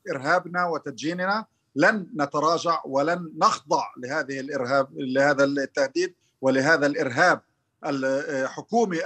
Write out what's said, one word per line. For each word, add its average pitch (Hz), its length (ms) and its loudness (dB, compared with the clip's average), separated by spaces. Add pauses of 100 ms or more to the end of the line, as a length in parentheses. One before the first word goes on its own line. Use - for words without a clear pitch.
(100)
إرهابنا 175 560 0
وتدجيننا. 170 800 -4 (320)
لن 185 300 4 (140)
نتراجع 156 640 0
ولن 151 540 -2
نخضع 160 460 2 (120)
لهذه 135 440 -6
الإرهاب، 135 520 0
لهذا 139 520 2
التهديد 143 720 -2 (260)
ولهذا 139 460 4
الإرهاب 147 540 2 (440)
الحكومي 143 1200 -2